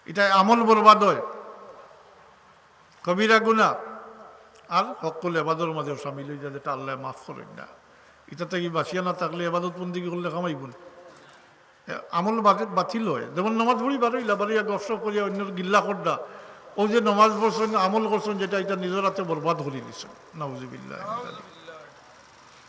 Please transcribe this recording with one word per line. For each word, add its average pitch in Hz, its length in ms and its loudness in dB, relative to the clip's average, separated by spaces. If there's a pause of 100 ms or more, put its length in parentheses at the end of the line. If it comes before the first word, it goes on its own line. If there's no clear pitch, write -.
এটা 196 280 2
আমল 220 280 6
বরবাদ 214 420 10
হয়, 143 180 4 (1800)
কবিরা 214 340 4
গুনাহ। 214 360 4 (920)
আর 180 160 0 (160)
হকুল 165 360 -4
এবাদর 160 360 -2
মাঝে 147 240 -6
সামিল 139 300 -10
হয়ে 143 120 -10
যায়, 143 140 -10
যেটা 139 200 -8
আল্লাহ 135 240 -6
মাফ 131 200 -10 (100)
করেন 127 300 -16
না। - 100 -16 (640)
এটা 156 120 -8
থেকে 175 240 -4
বাঁচিয়া 165 340 -2
না 180 100 -2
থাকলে 175 320 -4
এবাদত 175 340 -2
বন্দিগি 180 320 -6
করলে 175 200 -4
কামাইব 151 360 -4
না। 123 60 -16 (1200)
এ, - 60 -8 (120)
আমল 202 300 0
বাতি-, 208 260 4
বাতিল 196 420 -2
হয়। 120 260 -2
যেমন 196 180 0
নামাজ 226 240 2
পড়ি 254 220 -2
বারো 233 200 0
ইলা 214 160 0
বারো 208 180 -2
ইয়া 214 100 2
গপসপ 208 340 -4
করিয়া 208 280 -2
অন্যের 196 280 -4
গিল্লা 185 280 2
করডা, 170 380 -2 (580)
ও 202 100 2
যে 226 140 4
নামাজ 214 300 6 (100)
পড়ছেন, 214 360 2
আমল 202 320 2
করছেন, 202 300 0
যেটা 196 200 0
এটা 190 180 -2
নিজের 185 280 -2
হাতে 196 180 0
বরবাদ 160 340 -2
করে 139 240 -6
দিছেন। 117 300 -14 (240)
নাউজুবিল্লাহ। 135 920 -10 (1400)